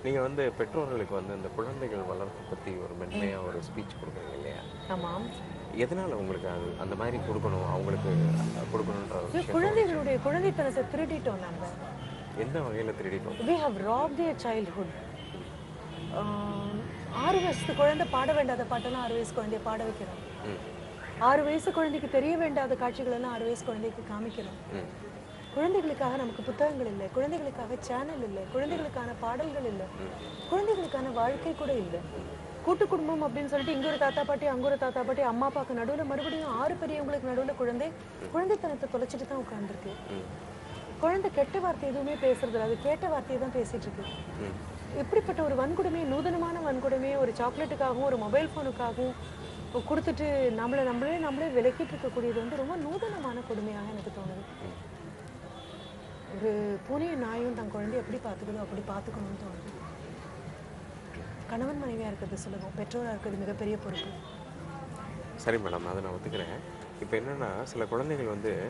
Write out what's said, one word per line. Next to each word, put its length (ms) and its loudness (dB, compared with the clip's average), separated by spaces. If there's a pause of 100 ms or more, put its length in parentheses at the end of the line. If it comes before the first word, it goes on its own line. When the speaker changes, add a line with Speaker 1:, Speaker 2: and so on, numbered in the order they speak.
Speaker 1:
நீங்க 180 2
வந்து 360 2
பெற்றோர்களுக்கு 580 0
வந்து 200 -2
இந்த 120 -4
குழந்தைகள் 640 -2
வளர்ப்பு 380 -4
பத்தி 220 -6 (120)
ஒரு 160 -6
மென்மையா 400 -2
Speaker 2:
ம். 80 -2
Speaker 1:
ஒரு 100 -4 (100)
ஸ்பீச் 320 -6
கொடுக்குறீங்க 380 -8
இல்லையா? 240 -6 (280)
Speaker 2:
ஆமாம். 360 -2 (520)
Speaker 1:
எதனால 340 0 (100)
உங்களுக்கு 280 -2
அது, 180 -2 (120)
அந்த 160 -2
மாதிரி 220 0
கொடுக்கணும், 520 0
அவங்களுக்கு 420 2 (600)
கொடுக்கணுன்ற 460 0
ஒரு 120 -2
Speaker 2:
இது 80 0
Speaker 1:
விஷயம் 200 2
Speaker 2:
குழந்தைகளுடைய 600 6
Speaker 1:
தோணுச்சு? 100 2
Speaker 2:
குழந்தைத்தனத்தை 560 4 (100)
திருடிட்டோம் 520 0
நாங்க. 200 -4 (800)
Speaker 1:
எந்த 140 0
வகையில 400 0
திருடிட்டோம்? 380 -2 (120)
Speaker 2:
We 140 6
have 140 2 (140)
robbed 300 2
their 140 2 (100)
childhood. 440 -2 (1300)
ஆம், 640 -2 (460)
ஆறு 140 6
வயசு 360 2
குழந்தை 400 8
பாட 180 4
வேண்டாத 380 4
பாட்டெல்லாம் 340 0
ஆறு 120 0
வயசு 160 0
குழந்தைய 300 0
பாட 200 0
வைக்கிறோம். 380 -4 (240)
Speaker 1:
ம். 140 -2 (600)
Speaker 2:
ஆறு 240 8
வயசு 280 4
குழந்தைக்கு 380 2
தெரிய 280 6
வேண்டாத 380 4
காட்சிகளெல்லாம் 600 0
ஆறு 80 -2
வயசு 220 0
குழந்தைக்கு 460 -2
காமிக்கிறோம். 480 -6 (180)
Speaker 1:
ம். 120 -4 (640)
Speaker 2:
குழந்தைகளுக்காக 680 2
நமக்கு 220 -2
புத்தகங்கள் 480 2
இல்லை, 220 -4
குழந்தைகளுக்காக 680 0
சேனல் 480 -4
இல்லை, 240 -4
குழந்தைகளுக்கான 680 -2
பாடல்கள் 500 0
இல்லை. 160 -4 (140)
Speaker 1:
ம். 100 -6 (380)
Speaker 2:
குழந்தைகளுக்கான 600 4
வாழ்க்கை 520 2
கூட 120 2
இல்லை. 280 0 (640)
கூட்டு 220 6
குடும்பம் 380 2
அப்படின்னு 260 0
சொல்லிட்டு 240 2
இங்க 120 2
ஒரு 100 2
தாத்தா 260 6
பாட்டி, 220 2
அங்க 220 4
ஒரு 100 6
தாத்தா 260 2
பாட்டி, 180 2
அம்மா 240 4
அப்பாவுக்கு 340 0
நடுவுல 260 0
மறுபடியும் 560 0
ஆறு 200 2
பெரியவங்களுக்கு 500 0
நடுவுல 240 0
குழந்தை 320 0
Speaker 1:
ம். 460 -8
Speaker 2:
குழந்தைத்தனத்தை 600 2
தொலைச்சிட்டு 340 -2
தான் 160 -2
உட்கார்ந்துருக்கு. 500 -6 (220)
Speaker 1:
ம். 100 -4 (720)
Speaker 2:
குழந்தை 320 4
கெட்ட 280 4
வார்த்தை 300 2
எதுவுமே 260 0 (100)
பேசுறது 300 6
இல்ல, 120 4
அது 100 2 (100)
கேட்ட 200 2
வார்த்தையை 340 2
தான் 160 -2
பேசிட்டு 300 0
இருக்கு. 180 -6 (400)
Speaker 1:
ம். 100 -4 (440)
Speaker 2:
இப்படிப்பட்ட 440 4
ஒரு 120 4
வன்கொடுமையை, 580 2
நூதனமான 540 2
வன்கொடுமையை 500 2
ஒரு 220 4
சாக்லேட்டுக்காகவும் 680 2
ஒரு 80 4
மொபைல் 380 4
போனுக்காகவும் 600 -2 (720)
கொடுத்துட்டு 380 2 (320)
நம்மளை 240 4
நம்மளே, 340 2
நம்மளே 400 0
விலக்கிட்டு 360 4
இருக்கக்கூடியது 500 0
வந்து 180 -2
ரொம்ப 140 -2 (100)
நூதனமான 520 -2 (120)
கொடுமையாக 440 -4
எனக்கு 240 -6
தோணுது. 260 -6 (240)
Speaker 1:
ம். 100 -8 (1600)
Speaker 2:
ஒரு 160 2 (380)
பூனையும் 380 0
நாயும் 340 0
தன் 160 -4
குழந்தைய 260 0
எப்படி 160 -4
பார்த்துக்குதோ 480 -4
அப்படி 160 -6
பார்த்துக்கணும்னு 640 -6
தோணுது. 260 -8 (1800)
கணவன் 340 -2
மனைவியா 260 -2
இருக்கிறது 280 -6
சுலபம், 400 -6
பெற்றோரா 320 -2
இருக்கிறது 340 -4
மிகப்பெரிய 340 -2
பொறுப்பு. 320 -6 (1300)
Speaker 1:
சரி 220 2
மேடம், 320 0
அதை 140 -2
நான் 140 -4
ஒத்துக்கிறேன். 400 -4 (440)
இப்ப 160 0
என்னன்னா, 320 -2 (140)
சில 220 -2
குழந்தைகள் 480 0
வந்து 180 0 (180)